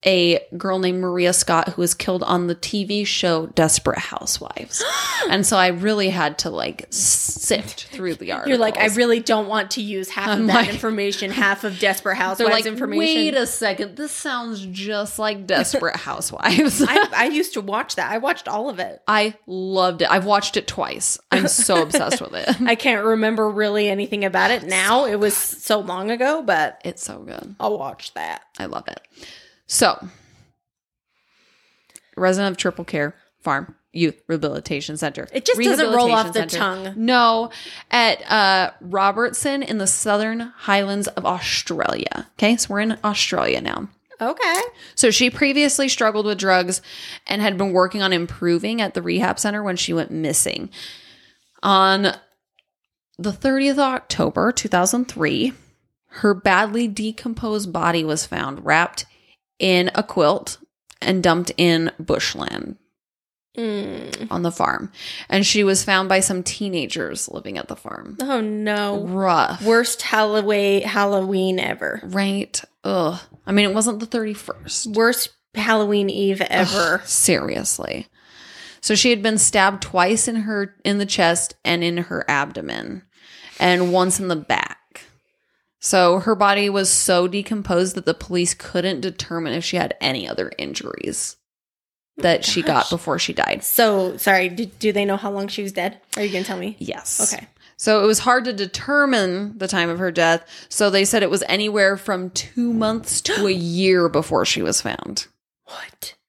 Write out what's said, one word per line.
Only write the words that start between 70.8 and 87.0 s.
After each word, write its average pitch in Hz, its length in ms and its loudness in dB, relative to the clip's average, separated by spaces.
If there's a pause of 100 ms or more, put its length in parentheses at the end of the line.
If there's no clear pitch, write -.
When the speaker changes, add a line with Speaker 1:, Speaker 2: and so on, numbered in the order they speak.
Speaker 2:
Halloween 196 760 0
ever. - 460 -4
Speaker 1:
Right? 196 580 -4 (220)
Ugh. 180 340 0 (260)
I 190 60 -4
mean, 202 180 4
it 190 60 -2
wasn't 214 240 0
the 226 60 -8
thirty-first. - 880 -6
Speaker 2:
Worst 233 360 2 (220)
Halloween 208 560 2
Eve 196 320 0
ever. 180 600 0
Speaker 1:
Ugh, - 20 -
seriously. - 1040 -2 (720)
So - 160 0
she 220 140 4
had 226 120 4
been 220 160 0
stabbed 196 460 4
twice 190 460 2
in 226 80 -2
her, 208 380 -4 (100)
in 202 120 2
the 202 80 0
chest 175 500 2 (100)
and 175 180 0
in 170 140 0
her 170 320 -4
abdomen, 104 760 -4 (560)
and 180 320 4
once 185 280 2
in 185 100 -4
the 170 80 0
back. - 640 -4 (800)
So 180 380 6
her 214 160 2
body 202 340 4
was 196 200 0
so 180 380 4